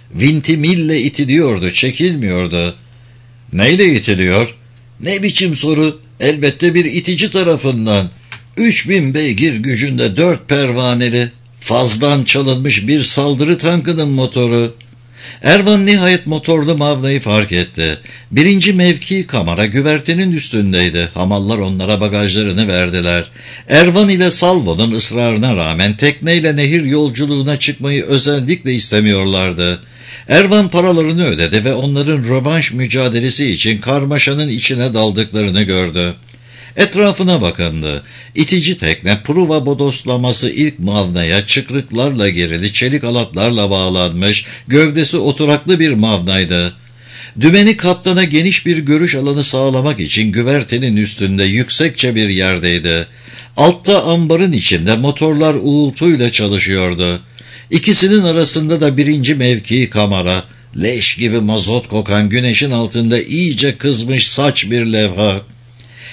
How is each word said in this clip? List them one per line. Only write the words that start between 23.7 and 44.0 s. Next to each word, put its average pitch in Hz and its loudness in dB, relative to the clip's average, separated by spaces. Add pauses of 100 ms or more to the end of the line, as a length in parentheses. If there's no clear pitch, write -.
ile 180 2
Salvo'nun 117 0
ısrarına 113 0
rağmen 87 -2
tekneyle 151 0
nehir 147 0
yolculuğuna 143 -2
çıkmayı 139 -2
özellikle 143 0
istemiyorlardı. 95 0 (480)
Ervan 196 4
paralarını 170 2
ödedi 98 0
ve 135 0
onların 143 0
rövanş 131 0
mücadelesi 123 0
için 104 0
karmaşanın 143 0
içine 123 -2
daldıklarını 107 0
gördü. 90 -2 (640)
Etrafına 185 2
bakındı. 80 -4 (320)
İtici 175 0
tekne 90 -2
pruva 156 0
bodoslaması 123 -2
ilk 147 -2
mavnaya 92 0
çıkrıklarla 123 -2
gerili 87 -2
çelik 127 -2
alatlarla 117 -2
bağlanmış, 92 0 (220)